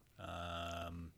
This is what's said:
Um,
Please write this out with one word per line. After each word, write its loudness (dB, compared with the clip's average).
Um, 0